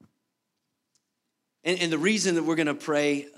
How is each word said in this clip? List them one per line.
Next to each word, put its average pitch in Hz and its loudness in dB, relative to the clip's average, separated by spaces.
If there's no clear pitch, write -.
And, 175 0
and 170 0
the 160 0
reason 185 2
that 165 0
we're 165 0
gonna 147 0
pray 147 0